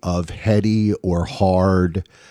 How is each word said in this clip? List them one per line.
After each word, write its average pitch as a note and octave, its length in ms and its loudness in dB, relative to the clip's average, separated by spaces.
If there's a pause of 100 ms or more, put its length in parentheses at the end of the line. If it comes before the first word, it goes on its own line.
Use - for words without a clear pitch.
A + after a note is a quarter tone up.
of F2 280 -4
heady G#2+ 720 0
or F2 240 -2
hard F#2 840 0 (220)